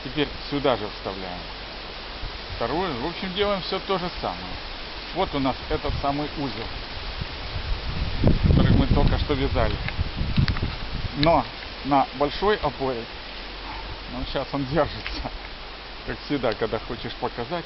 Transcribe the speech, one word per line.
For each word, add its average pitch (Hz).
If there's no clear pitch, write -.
Теперь 139
сюда 139
же 101
вставляем. 95
Вторую. 147
В 151
общем, 180
делаем 202
все 190
то 190
же 175
самое. 92
Вот 180
у 139
нас 131
этот 147
самый 143
узел, 113
который -
мы 135
только 131
что 147
вязали. 120
Но 147
на 135
большой 147
опоре, 131
ну, 127
сейчас 139
он 143
держится. -
Как 131
всегда, 127
когда 113
хочешь 120
показать 123